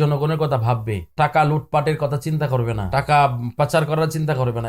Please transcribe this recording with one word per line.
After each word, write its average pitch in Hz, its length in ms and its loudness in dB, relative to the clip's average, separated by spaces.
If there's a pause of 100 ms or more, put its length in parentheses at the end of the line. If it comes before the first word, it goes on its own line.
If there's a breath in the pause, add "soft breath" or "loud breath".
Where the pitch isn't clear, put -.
জনগণের 151 420 0
কথা 139 220 0
ভাববে, 113 320 -2 (240)
টাকা 151 180 2 (100)
লুটপাটের 151 540 0
কথা 143 220 -2
চিন্তা 156 280 0
করবে 117 260 0
না, 98 60 -2 (120)
টাকা 147 200 2 (420)
পাচার 151 300 2
করার 156 260 0
চিন্তা 156 200 -2
করবে 120 280 -2
না, 117 40 -6